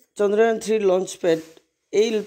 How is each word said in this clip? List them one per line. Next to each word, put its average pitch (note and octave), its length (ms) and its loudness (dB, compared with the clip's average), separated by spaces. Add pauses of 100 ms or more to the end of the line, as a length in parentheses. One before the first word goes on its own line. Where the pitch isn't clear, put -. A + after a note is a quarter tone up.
(160)
চন্দ্রযান G#3+ 440 0
থ্রি A3 200 -2
লঞ্চ F#3+ 400 0
প্যাড, E3 180 0 (540)
এই G#3+ 340 0